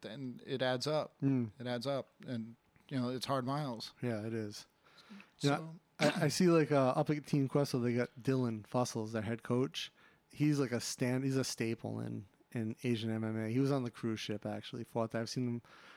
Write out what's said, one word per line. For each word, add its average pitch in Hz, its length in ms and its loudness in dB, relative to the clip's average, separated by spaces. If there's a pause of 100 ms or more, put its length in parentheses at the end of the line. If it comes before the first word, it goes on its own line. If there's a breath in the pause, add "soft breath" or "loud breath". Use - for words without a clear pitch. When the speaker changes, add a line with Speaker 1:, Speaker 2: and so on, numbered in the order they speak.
Speaker 1:
and 123 420 -8
it 135 160 -4
adds 127 280 2
up. 151 240 -2 (120)
Speaker 2:
Mm. 127 260 2 (100)
Speaker 1:
It 120 80 -8
adds 123 180 -2
up. 135 220 -4 (180)
And, 117 300 -8 (320)
you 139 100 -2
know, 123 120 0
it's 127 160 -4
hard 131 200 0
miles. 135 460 -4 (100)
Speaker 2:
Yeah, 117 240 -2
it 113 80 -4
is. 107 320 -6 (760 loud breath)
You 143 100 4
know, 160 240 -2 (260)
Speaker 1:
So 156 60 6 (140)
Speaker 2:
I, 170 40 4
I 151 40 4
see, 180 200 4
like, 160 240 8
uh, 135 180 6
up 151 200 2
at 151 160 -2
Team 139 220 4
Quest, 143 220 2
so 135 80 0
they 120 160 2
got 120 140 2 (120)
Dylan 117 460 0
Fussell 120 380 0
as 110 80 -8
their 113 100 0
head 110 220 -4
coach. 127 480 -2 (380 soft breath)
He's, 143 280 2
like, 127 140 0
a 117 80 0
stand-, 127 440 0
he's 135 120 2
a 131 80 2
staple 113 560 -4
in, 113 240 -8 (280)
in 113 300 -4
Asian 113 320 0
M 110 100 -2
M 110 200 -2
A. 110 40 -4
He 117 120 0
was 135 100 2
on 139 140 0
the 117 60 -4
cruise 110 300 -4
ship, 104 240 -6
actually, 110 400 -8
fought 113 280 -2
that. 113 80 0
I've 113 100 -4
seen 127 160 -2
him, 120 160 -4 (340 loud breath)